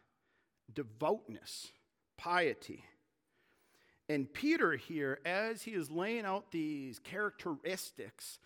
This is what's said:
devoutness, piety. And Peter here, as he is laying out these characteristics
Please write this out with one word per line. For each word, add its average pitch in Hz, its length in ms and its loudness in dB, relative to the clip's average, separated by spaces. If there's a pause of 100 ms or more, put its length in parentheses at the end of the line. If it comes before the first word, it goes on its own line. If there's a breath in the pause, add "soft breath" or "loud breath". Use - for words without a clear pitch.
(720)
devoutness, 127 1000 -2 (460)
piety. 175 640 2 (1200 soft breath)
And 143 240 2
Peter 254 440 4
here, 139 480 -2
as 208 380 0
he 220 100 -8
is 160 180 -2
laying 208 360 0
out 196 240 0
these 147 480 -2
characteristics 175 1500 -4